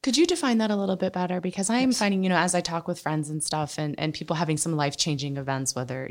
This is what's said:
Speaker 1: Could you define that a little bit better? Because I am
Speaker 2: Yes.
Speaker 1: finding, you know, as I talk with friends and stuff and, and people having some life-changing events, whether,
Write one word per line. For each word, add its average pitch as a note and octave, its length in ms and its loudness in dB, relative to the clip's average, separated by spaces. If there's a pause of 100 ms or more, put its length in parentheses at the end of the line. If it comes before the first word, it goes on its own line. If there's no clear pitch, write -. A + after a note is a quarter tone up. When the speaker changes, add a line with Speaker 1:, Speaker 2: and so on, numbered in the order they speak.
Speaker 1:
Could B3 160 0
you E4+ 80 8
define C#4+ 320 2
that A3 120 2
a G#3 60 2
little G3 200 2
bit F#3 180 -2
better? F3+ 260 0
Because F#3+ 300 -2
I A#3 80 2
am C4 100 4
Speaker 2:
Yes. A#3 100 2
Speaker 1:
finding, G3 240 2
you F#3+ 60 2
know, F3+ 80 6
as F3+ 180 4
I F3 60 4
talk E3+ 260 -4
with F3 140 -4
friends D#3 300 -2
and D#3 120 -4
stuff D3+ 360 -4
and, D3+ 200 -4
and D#3 140 -2
people D#3+ 240 -4
having D#3 220 0
some E3 180 0
life-changing C#3+ 640 -2
events, C3+ 360 -2
whether, B2+ 360 -4